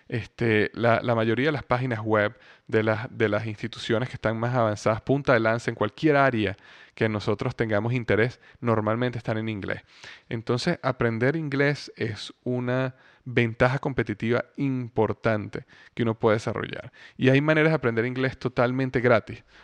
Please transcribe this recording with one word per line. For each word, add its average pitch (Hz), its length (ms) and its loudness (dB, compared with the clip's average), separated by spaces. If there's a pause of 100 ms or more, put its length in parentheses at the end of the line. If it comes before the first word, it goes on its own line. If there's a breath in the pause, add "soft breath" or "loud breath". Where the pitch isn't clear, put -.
Este, 113 680 0
la, 113 280 2
la 117 140 0
mayoría 113 320 0
de 156 60 0
las 127 100 -6
páginas 123 380 -2
web 107 360 0 (300 loud breath)
de 110 160 2
las, 110 260 0
de 113 180 0
las 104 200 -2
instituciones 110 600 -4
que - 60 -12
están 113 220 -2
más 120 160 -2
avanzadas, 107 480 0
punta 139 320 2
de 113 60 4
lanza 113 320 0
en 117 40 -10
cualquier 143 400 0
área 120 400 2 (380 loud breath)
que 113 160 0
nosotros 110 460 -2
tengamos 110 380 0
interés, 113 460 0 (220 loud breath)
normalmente 117 560 0
están 113 220 -4
en 110 100 -4
inglés. 95 320 -6 (480 loud breath)
Entonces, 123 540 -2
aprender 127 520 0
inglés 143 600 -2
es - 380 -8 (100)
una 127 520 -2 (300 soft breath)
ventaja 120 540 2
competitiva 117 640 -2 (140)
importante 113 1080 -2 (280 loud breath)
que 123 100 -2
uno 113 160 0
puede 110 160 4
desarrollar. - 560 -6 (240 loud breath)
Y 127 140 4
hay 135 100 6
maneras 156 320 4
de 160 60 4
aprender 117 280 0
inglés 127 320 -2
totalmente 127 600 0
gratis. 117 460 2 (180 loud breath)